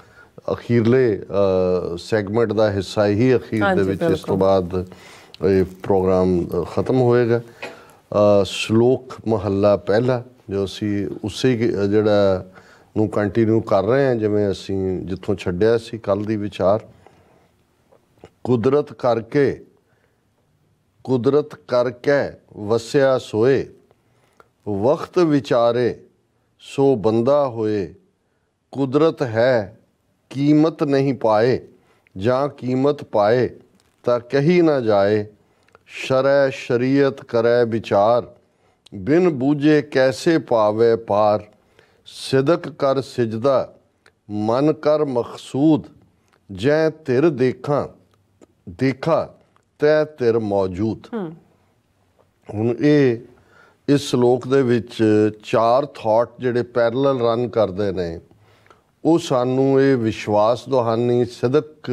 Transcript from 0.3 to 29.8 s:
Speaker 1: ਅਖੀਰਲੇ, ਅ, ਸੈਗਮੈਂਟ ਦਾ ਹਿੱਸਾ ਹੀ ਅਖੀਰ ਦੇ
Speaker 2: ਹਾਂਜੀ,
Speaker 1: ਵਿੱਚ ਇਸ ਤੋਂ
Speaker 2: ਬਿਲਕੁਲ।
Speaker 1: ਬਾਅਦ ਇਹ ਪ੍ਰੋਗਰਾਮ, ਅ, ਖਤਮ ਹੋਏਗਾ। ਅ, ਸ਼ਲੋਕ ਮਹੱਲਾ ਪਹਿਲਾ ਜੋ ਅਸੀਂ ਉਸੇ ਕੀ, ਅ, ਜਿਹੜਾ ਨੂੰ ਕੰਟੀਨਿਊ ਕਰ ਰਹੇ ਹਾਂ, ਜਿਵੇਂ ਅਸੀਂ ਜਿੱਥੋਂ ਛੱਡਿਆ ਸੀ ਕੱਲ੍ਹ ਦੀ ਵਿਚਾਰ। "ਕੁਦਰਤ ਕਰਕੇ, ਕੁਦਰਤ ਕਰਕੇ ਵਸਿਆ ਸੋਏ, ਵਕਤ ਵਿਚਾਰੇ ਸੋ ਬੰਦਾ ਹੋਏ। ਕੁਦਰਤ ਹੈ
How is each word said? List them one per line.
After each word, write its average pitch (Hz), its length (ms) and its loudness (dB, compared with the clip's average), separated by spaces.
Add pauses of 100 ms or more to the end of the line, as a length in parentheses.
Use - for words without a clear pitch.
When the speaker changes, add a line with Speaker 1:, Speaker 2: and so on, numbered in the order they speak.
Speaker 1:
ਅਖੀਰਲੇ, 117 680 0
ਅ, 90 760 0
ਸੈਗਮੈਂਟ 107 540 -2
ਦਾ 107 200 0
ਹਿੱਸਾ 101 340 -2
ਹੀ 117 300 2
ਅਖੀਰ 110 240 -4
ਦੇ 104 60 2
Speaker 2:
ਹਾਂਜੀ, 98 160 2
Speaker 1:
ਵਿੱਚ 95 200 -2
ਇਸ 98 180 -2
ਤੋਂ 98 160 -4
Speaker 2:
ਬਿਲਕੁਲ। - 0 -
Speaker 1:
ਬਾਅਦ 92 500 0 (640)
ਇਹ 95 140 2 (180)
ਪ੍ਰੋਗਰਾਮ, 92 600 2
ਅ, 87 200 -4 (120)
ਖਤਮ 127 240 0
ਹੋਏਗਾ। 120 400 2
ਅ, - 1040 -2
ਸ਼ਲੋਕ 120 720 -2 (140)
ਮਹੱਲਾ 101 480 0
ਪਹਿਲਾ 117 460 0 (280)
ਜੋ 98 140 -4
ਅਸੀਂ 101 440 -4 (160)
ਉਸੇ 120 320 -2
ਕੀ, 113 120 0
ਅ, 101 180 -2
ਜਿਹੜਾ 101 600 2 (500)
ਨੂੰ 107 120 0
ਕੰਟੀਨਿਊ 107 520 0
ਕਰ 101 240 0
ਰਹੇ 135 220 0
ਹਾਂ, 127 80 0
ਜਿਵੇਂ 104 360 -2
ਅਸੀਂ 95 500 -6
ਜਿੱਥੋਂ 92 340 -6
ਛੱਡਿਆ 104 440 0
ਸੀ 113 200 -12
ਕੱਲ੍ਹ 104 260 -2
ਦੀ 110 120 -4
ਵਿਚਾਰ। 101 440 -2 (1600)
"ਕੁਦਰਤ 127 480 0
ਕਰਕੇ, 113 720 -2 (1400)
ਕੁਦਰਤ 131 500 0
ਕਰਕੇ 123 760 -2 (260)
ਵਸਿਆ 120 640 0
ਸੋਏ, 110 480 0 (1160)
ਵਕਤ 156 360 -2
ਵਿਚਾਰੇ 123 800 2 (640)
ਸੋ 139 340 0
ਬੰਦਾ 117 500 2
ਹੋਏ। 107 480 -4 (800)
ਕੁਦਰਤ 147 500 0
ਹੈ 117 560 0 (520)